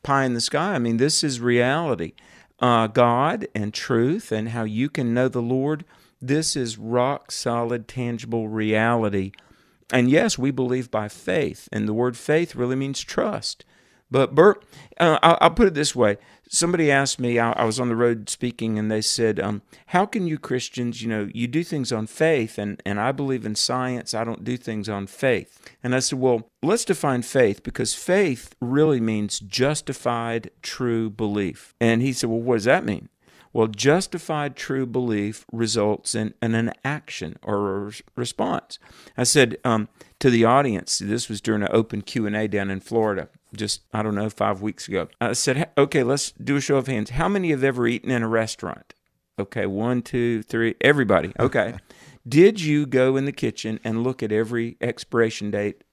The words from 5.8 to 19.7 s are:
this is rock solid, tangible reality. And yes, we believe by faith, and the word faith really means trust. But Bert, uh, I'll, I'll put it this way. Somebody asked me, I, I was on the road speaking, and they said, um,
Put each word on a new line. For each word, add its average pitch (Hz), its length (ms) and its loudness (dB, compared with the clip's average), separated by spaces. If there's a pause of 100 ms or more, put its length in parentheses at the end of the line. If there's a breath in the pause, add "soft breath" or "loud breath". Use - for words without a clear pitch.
this 147 360 -2
is 117 220 -6
rock 123 540 -2
solid, 117 560 -4
tangible 117 600 -4
reality. 107 840 0 (600 soft breath)
And 123 180 4
yes, 185 280 4
we 131 140 0
believe 127 380 -2
by 107 180 -4
faith, - 640 -4
and 107 140 -2
the 107 80 -2
word 123 220 0
faith 165 380 -2
really 123 220 -2
means 135 240 -4
trust. - 640 -6 (460 soft breath)
But 131 260 2
Bert, 185 280 6 (340 loud breath)
uh, 165 240 4
I'll, 170 180 8
I'll 175 100 8
put 202 160 4
it 180 80 2
this 147 200 0
way. 107 220 4 (320 soft breath)
Somebody 170 440 2
asked 139 260 2
me, 120 220 2
I, 117 120 2
I - 120 2
was 110 160 0
on 123 80 0
the 117 80 0
road 117 320 2
speaking, 113 500 -4
and 107 120 -2
they 110 100 0
said, 110 400 0
um, 104 220 -4 (240 soft breath)